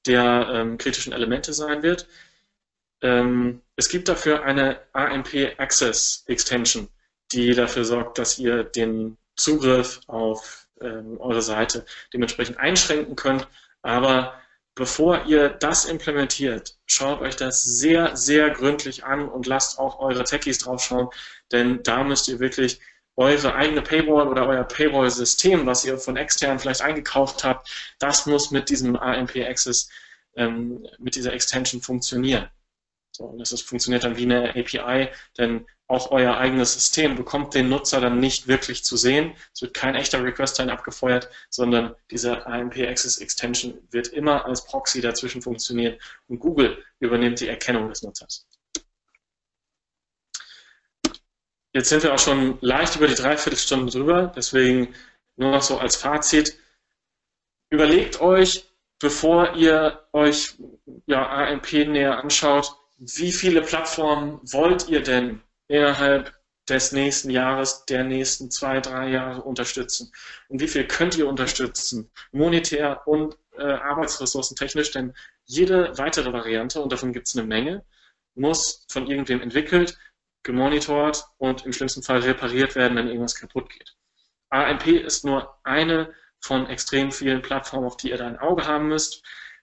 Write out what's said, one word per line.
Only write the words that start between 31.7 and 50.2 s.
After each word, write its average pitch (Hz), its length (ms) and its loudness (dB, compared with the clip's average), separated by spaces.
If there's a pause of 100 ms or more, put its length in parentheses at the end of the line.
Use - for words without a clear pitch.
funktionieren. 127 680 -2 (640)
So, - 140 -16
und 113 140 -14
das 117 120 -6
ist, 120 160 -8
funktioniert 123 360 -2
dann 117 140 -2
wie 123 60 -2
eine 123 280 2
A 123 100 -2
P 120 160 -4
I, 127 320 0 (280)
denn 117 280 -2 (220)
auch 127 240 -2
euer 127 260 4
eigenes 131 380 2
System 147 400 2
bekommt 143 400 -4
den 131 120 4
Nutzer 139 320 0
dann 123 200 2
nicht 131 280 0
wirklich 127 360 0
zu - 120 -2
sehen. 139 380 2 (200)
Es - 100 -12
wird 123 100 -8
kein 135 220 -2
echter 131 280 0
Request 131 340 -2
sein 127 120 -2
abgefeuert, 123 600 -2 (200)
sondern 117 460 2 (160)
dieser 120 360 -4
A 120 120 -6
M 123 100 -6
P 123 180 -4
Access 123 300 -2
Extension 120 600 -6 (120)
wird 120 200 -4
immer 147 360 0
als 127 180 -4
Proxy - 380 -6
dazwischen 123 400 -4
funktionieren 117 560 -4 (300)
und 120 120 -8
Google 147 440 2 (160)
übernimmt 120 400 0
die 117 80 -4
Erkennung 113 420 -2
des - 140 -12
Nutzers. - 420 -14 (3250)